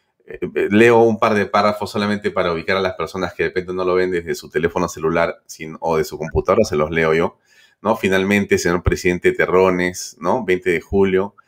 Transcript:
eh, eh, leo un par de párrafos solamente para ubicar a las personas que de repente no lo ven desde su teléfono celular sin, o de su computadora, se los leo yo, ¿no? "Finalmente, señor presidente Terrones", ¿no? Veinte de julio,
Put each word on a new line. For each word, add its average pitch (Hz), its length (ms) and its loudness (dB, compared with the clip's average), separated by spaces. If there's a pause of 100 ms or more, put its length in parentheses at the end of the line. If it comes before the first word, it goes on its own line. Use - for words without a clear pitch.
(260)
eh, - 160 -16
eh, - 280 -2
leo 113 340 6
un 113 140 4
par 110 160 2
de 101 120 2
párrafos 104 460 0
solamente 104 400 -2
para 90 200 -2
ubicar 85 240 -4
a 98 60 0
las 92 140 -2
personas 87 380 -6
que 85 100 -4
de 80 60 0
repente 92 240 -6
no 92 120 -4
lo 90 100 2
ven 92 160 0
desde 82 240 -4
su 78 140 -14
teléfono 85 400 -2
celular 82 560 -2
sin, 78 340 -14
o 82 160 -2
de 78 80 0
su 76 140 -10
computadora, 80 480 0
se 87 100 -4
los 78 160 0
leo 80 220 2
yo, 82 240 -2 (440)
¿no? 107 140 0
"Finalmente, 95 600 2
señor 87 260 0
presidente 90 480 0
Terrones", 90 880 0
¿no? 104 240 -2
Veinte 92 280 -2
de 82 100 0
julio, 95 540 0 (120)